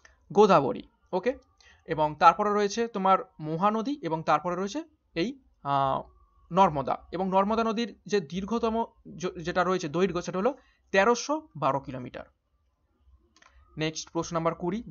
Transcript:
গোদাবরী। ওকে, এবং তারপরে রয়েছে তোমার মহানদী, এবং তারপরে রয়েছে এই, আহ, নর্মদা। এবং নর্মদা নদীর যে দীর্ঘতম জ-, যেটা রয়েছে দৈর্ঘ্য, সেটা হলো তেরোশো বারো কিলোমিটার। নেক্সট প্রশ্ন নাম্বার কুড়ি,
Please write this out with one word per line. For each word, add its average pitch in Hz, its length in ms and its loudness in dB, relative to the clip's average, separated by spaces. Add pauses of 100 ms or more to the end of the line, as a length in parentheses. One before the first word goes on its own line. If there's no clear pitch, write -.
(320)
গোদাবরী। 185 500 4 (300)
ওকে, 233 260 -2 (480)
এবং 151 320 -2
তারপরে 190 320 6
রয়েছে 208 380 0
তোমার 190 300 2 (220)
মহানদী, 208 600 -2
এবং 160 200 -4
তারপরে 170 340 0
রয়েছে 202 280 -6 (300)
এই, 226 280 -4 (200)
আহ, 139 400 0 (500)
নর্মদা। 165 600 2
এবং 185 160 -4
নর্মদা 196 360 2
নদীর 220 420 -4
যে 202 140 0
দীর্ঘতম 220 640 -4 (320)
জ-, 175 260 -8
যেটা 175 220 0
রয়েছে 175 240 0
দৈর্ঘ্য, 175 340 0
সেটা 175 160 -6
হলো 240 180 0 (340)
তেরোশো 240 640 2
বারো 139 240 0
কিলোমিটার। 127 440 -12 (1500)
নেক্সট 156 340 -6
প্রশ্ন 165 240 -6
নাম্বার 165 200 0
কুড়ি, 180 360 -6